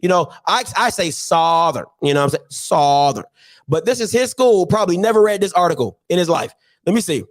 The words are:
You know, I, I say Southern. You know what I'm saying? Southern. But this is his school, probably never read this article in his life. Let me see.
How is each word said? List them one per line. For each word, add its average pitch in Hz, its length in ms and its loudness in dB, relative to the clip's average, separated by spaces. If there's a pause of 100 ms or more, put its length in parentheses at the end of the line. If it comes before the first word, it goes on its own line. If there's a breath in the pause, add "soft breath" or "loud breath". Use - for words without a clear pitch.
You 180 80 -2
know, 180 220 2 (160 loud breath)
I, 240 180 0 (120)
I 233 140 0
say 175 200 -4
Southern. 165 760 0 (160)
You 143 120 0
know 143 60 2
what 143 140 0
I'm - 40 -2
saying? - 120 -10
Southern. 143 760 0 (420 soft breath)
But 160 200 -2
this 247 140 0
is 220 120 -4
his 247 180 0
school, 220 360 2
probably 180 320 0
never 214 240 2
read 208 180 2
this 196 120 -2
article 160 460 0 (100)
in 170 100 0
his 175 100 0
life. 160 240 -2 (340)
Let 180 80 0
me 226 60 2
see. 147 300 -4